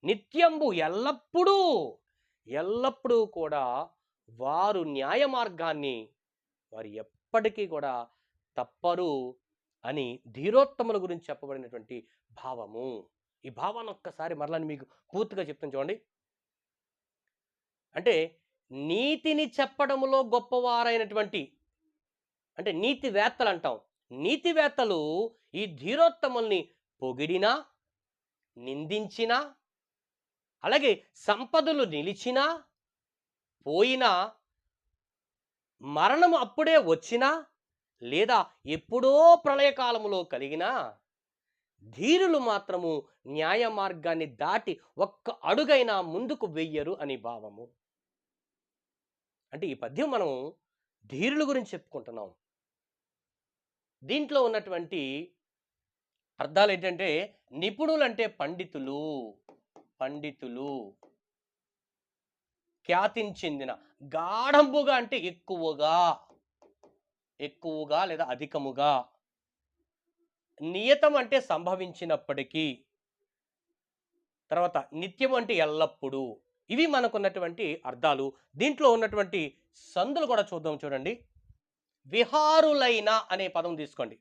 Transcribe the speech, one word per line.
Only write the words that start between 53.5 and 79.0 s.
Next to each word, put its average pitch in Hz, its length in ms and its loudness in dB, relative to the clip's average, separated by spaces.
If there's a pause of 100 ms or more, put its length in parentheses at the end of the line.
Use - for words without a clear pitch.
దీంట్లో 285 380 0
ఉన్నటువంటి 180 540 -4 (1400)
అర్థాలు 190 320 4
ఏంటంటే, 180 340 -4 (520)
నిపుణులంటే 269 640 0 (140)
పండితులు, 147 600 -8 (1000)
పండితులు, 139 720 -8 (2250)
ఖ్యాతిని 202 520 0
చెందిన, 139 300 -6 (440)
గాఢంబుగా 262 840 4
అంటే 240 160 -6 (140)
ఎక్కువగా, 160 640 -2 (1500)
ఎక్కువగా 156 520 -4 (100)
లేదా 160 240 -4
అధికముగా, 139 600 0 (1800)
నియతం 285 480 4
అంటే 247 160 0 (140)
సంభవించినప్పటికీ, 165 1120 -4 (1900)
తర్వాత 175 260 0 (240)
నిత్యం 262 380 -2
అంటే 233 140 -2 (120)
ఎల్లప్పుడూ. 151 580 -2 (500)
ఇవి 294 120 4 (100)
మనకున్నటువంటి 196 720 -2 (240)
అర్థాలు. 135 360 2 (340)
దీంట్లో 285 360 4
ఉన్నటువంటి 208 460 -2 (520)